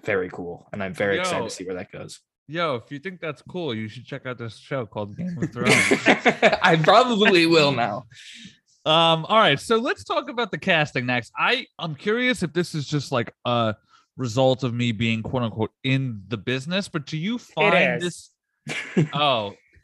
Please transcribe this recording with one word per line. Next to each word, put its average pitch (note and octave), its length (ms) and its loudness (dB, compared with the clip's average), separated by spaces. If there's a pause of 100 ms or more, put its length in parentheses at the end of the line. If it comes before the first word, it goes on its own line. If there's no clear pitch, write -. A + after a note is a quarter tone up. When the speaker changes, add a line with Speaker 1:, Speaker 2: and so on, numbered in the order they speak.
Speaker 1:
very F#2+ 240 -2
cool, F2 440 -12
and G2+ 100 -8
I'm F#2 120 -6
very G2+ 240 0
excited F2+ 200 -2
Speaker 2:
Yo. - 60 -2
Speaker 1:
to G#2+ 60 -6
see - 140 -12
where F#2 120 -6
that - 160 -12
goes. - 280 -16 (300)
Speaker 2:
Yo, D#3+ 260 -2
if - 140 -12
you C#3+ 80 -10
think F3+ 220 -12
that's D#3 220 -8
cool, D#3+ 320 -6
you A2 140 -6
should A#2 180 -16
check C#3 200 -12
out B2 120 -8
this A2+ 180 -12
show C3 300 -8
called G#2 300 -8
Game F3 240 -6
of E3+ 120 -4
Speaker 1:
<laughs> - 0 -
Speaker 2:
Thrones. - 220 2 (880)
Speaker 1:
I E3+ 200 4
probably G#3 640 6
will D#3 260 6
now. A2 340 -2 (800)
Speaker 2:
Um, D#3+ 400 4
all G#3+ 120 2
right, E3+ 220 4
so A3+ 160 2
let's C#4+ 280 -2
talk D#4 260 -4
about A#3 200 -4
the F3 60 -6
casting D3+ 480 0
next. B2 340 -2
I, G#3+ 280 0 (120)
I'm D#3+ 160 -8
curious A#3+ 480 0
if E3 120 -4
this F3 200 -2
is D3 120 -4
just, D3 260 -4
like, A#2 220 -2 (100)
a A#2 300 2 (420)
result C3 480 2
of A#2+ 80 -2
me A#2+ 200 -2
being, A2+ 300 0
quote B2 200 -4
unquote, A2 300 -4 (120)
in C3 440 -2
the A2+ 100 -6
business, C3 500 -4
but D3+ 160 -6
do D#3+ 140 -8
you G3 180 -4
Speaker 3:
It A#3 40 -12
Speaker 2:
find D#3+ 600 0
Speaker 3:
is. - 280 -8 (360)
Speaker 2:
this? - 420 0
Speaker 1:
<laughs> - 40 -12
Speaker 2:
Oh, B2+ 400 2 (320)